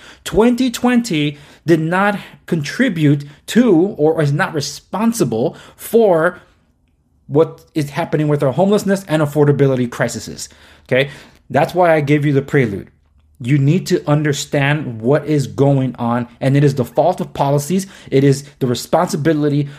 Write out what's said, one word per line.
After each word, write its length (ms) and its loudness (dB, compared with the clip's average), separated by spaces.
twenty 440 2
twenty 680 0
did 140 4
not 400 0
contribute 760 0
to 500 2
or 240 2
is 120 0
not 200 -2
responsible 1040 -2
for 640 2
what 360 0
is 180 -4
happening 360 -2
with 160 0
our 80 2
homelessness 560 0
and 140 0
affordability 680 2
crises. 600 -8
Okay? 240 0
That's 240 0
why 200 4
I 80 2
gave 240 0
you 80 2
the 80 2
prelude. 480 -2
You 180 0
need 300 0
to 220 -2
understand 920 -2
what 240 0
is 220 -2
going 500 0
on, 300 -2
and 160 0
it 80 4
is 120 2
the 100 -2
fault 340 0
of 140 -8
policies. 540 -2
It 120 4
is 200 2
the 80 -2
responsibility 1120 -2